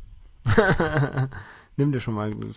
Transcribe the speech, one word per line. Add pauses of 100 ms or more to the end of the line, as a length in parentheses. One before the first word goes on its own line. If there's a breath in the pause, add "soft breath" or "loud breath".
(440)
<laughs> (480 loud breath)
Nimm
dir
schon
mal (240)